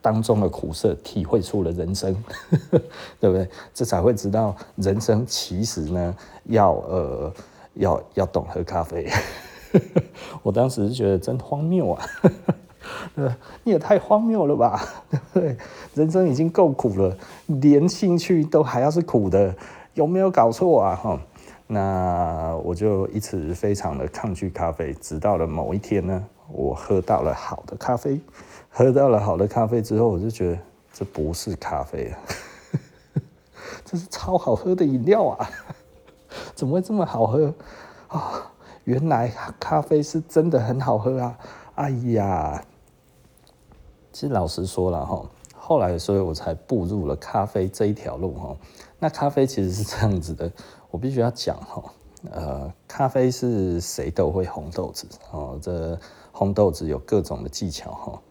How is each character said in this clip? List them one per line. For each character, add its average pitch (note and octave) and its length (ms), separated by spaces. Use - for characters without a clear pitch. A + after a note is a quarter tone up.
当 A2+ 180
中 A2 200
的 F#2+ 80
苦 - 240
涩， F#2 240
体 - 280
会 G2+ 160
出 F#2+ 220
了 E2 80
人 F2 240
生， F#2+ 180
<laughs> - 280
对 G2+ 100
不 F#2 60
对？ F#2 120
这 - 120
才 F2 180
会 A#2+ 100
知 G#2 180
道 G#2+ 240
人 G2 240
生 A2+ 240
其 G2 400
实 F#2 180
呢， F2 340
要， G#2 280
呃， D2 600
要， - 280
要 F#2+ 120
懂 E2+ 220
喝 F2 160
咖 F2 180
啡。 E2 260
<laughs> - 680
我 G2+ 80
当 A#2 180
时 A2 200
就 B2 60
觉 A2+ 140
得 G2 100
真 B2 200
荒 C#3+ 240
谬 D#3+ 300
啊！ - 120
<laughs> - 560
呃， C3+ 220
你 A3+ 100
也 E3 60
太 F#3+ 200
荒 G#3+ 240
谬 A3 240
了 - 100
吧， - 260
<laughs> - 120
对 C#3 100
不 F#3+ 80
对？ C#3+ 160
人 D#3 160
生 F#3 180
已 C3 60
经 D#3+ 160
够 E3+ 200
苦 C3 260
了， F#2+ 200
连 D3 420
兴 F3 300
趣 E3+ 260
都 D#3 180
还 B2+ 180
要 C#3+ 100
是 E3 100
苦 A2 300
的， F#2+ 240
有 D3+ 120
没 F3+ 120
有 F#3+ 120
搞 A#2 200
错 D3 320
啊？ F#2 140
吼， F#2 220
那 F2 1000
我 F2 100
就 G2 340
一 G#2+ 120
直 F2 340
非 G2+ 200
常 D#2 220
的 C2 120
抗 - 260
拒 F2+ 160
咖 E2 220
啡， D#2 220
直 D#2 240
到 G2+ 180
了 D#2+ 100
某 D#2+ 260
一 F#2+ 60
天 G2 260
呢， F#2+ 200
我 C2 240
喝 F#2 260
到 F2 200
了 D2+ 140
好 - 320
的 - 100
咖 - 180
啡， C#3 240
喝 B2+ 200
到 C3+ 200
了 A2+ 100
好 G2 160
的 G2 100
咖 A2 200
啡 A#2 160
之 G#2+ 160
后， A#2 100
我 F#2 100
就 G#2+ 120
觉 F#2 220
得 E2+ 60
这 - 100
不 D#2+ 300
是 F2+ 220
咖 - 260
啡 C2 260
啊， - 100
<laughs> - 80
这 - 140
是 F3 100
超 - 300
好 A#2 180
喝 F#3 180
的 F3+ 80
饮 C3 220
料 G3 220
啊！ - 240
<laughs> - 540
怎 - 120
么 C3+ 80
会 F#3 60
这 F3+ 120
么 G3+ 120
好 A#2 220
喝？ C#3+ 260
啊， - 420
原 C3 240
来 A#2+ 220
咖 D#3 220
啡 D3+ 200
是 D#3 200
真 E3 260
的 D#3+ 100
很 A#2+ 220
好 B2+ 160
喝 B2+ 240
啊！ B2 180
哎 C#3+ 160
呀， G2 760
其 - 140
实 C3+ 60
老 F#2 140
实 D#2+ 180
说 F#2 260
啦 E2 100
吼， D#2+ 280
后 - 240
来 F2+ 200
所 G2 180
以 - 20
我 F2 160
才 E2 200
步 F#2 320
入 F#2 200
了 C#2+ 100
咖 - 280
啡 G2 240
这 G#2 180
一 G#2+ 60
条 - 240
路 F2 180
吼。 - 220
那 D#3 100
咖 C#3+ 200
啡 C#3 180
其 A#2+ 160
实 F#2 80
是 G2+ 140
这 - 140
样 G2+ 220
子 D#2+ 140
的， D#2+ 160
我 F2 80
必 B2 120
须 C3 100
要 A#2 100
讲 - 300
吼， - 300
呃， C#2 420
咖 C3+ 200
啡 B2+ 220
是 G2 500
谁 D2+ 300
都 F2+ 200
会 F#2 140
烘 E2 300
豆 F2+ 160
子 - 160
哦， C#2 320
这 E2 340
烘 G2 200
豆 G2+ 180
子 D#2+ 180
有 C#2+ 120
各 - 220
种 - 220
的 - 40
技 F#2 220
巧 - 220
吼 - 260